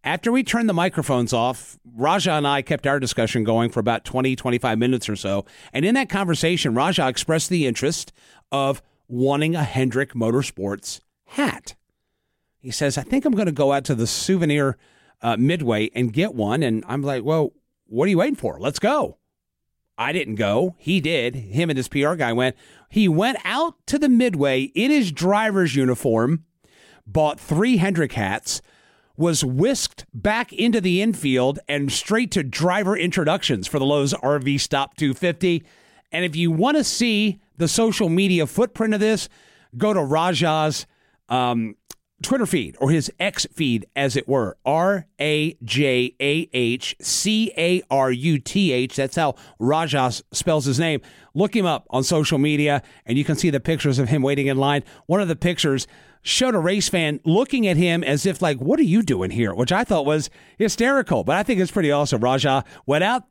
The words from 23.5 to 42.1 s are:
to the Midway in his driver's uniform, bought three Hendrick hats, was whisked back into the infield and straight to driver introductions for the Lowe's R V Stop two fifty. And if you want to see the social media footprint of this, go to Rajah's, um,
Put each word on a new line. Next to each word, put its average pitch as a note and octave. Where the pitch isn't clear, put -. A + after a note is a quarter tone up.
to C#4+
the C#4+
Midway D3+
in G#3+
his A3+
driver's F#3+
uniform, B2+
bought D3+
three G#3+
Hendrick E3
hats, G2+
was D#3+
whisked D#3+
back G#3
into A3
the F3+
infield C#3+
and C#3+
straight A3
to F#3
driver F3+
introductions D#3
for D3+
the C3+
Lowe's C#3+
R C#3+
V C#3
Stop C#3
two C#3
fifty. F3
And F3
if D3+
you E3+
want A3
to C4+
see G#3+
the E3+
social A3
media F3
footprint A3
of G3+
this, G#3+
go G#3
to F#3
Rajah's, D#3
um, A#2+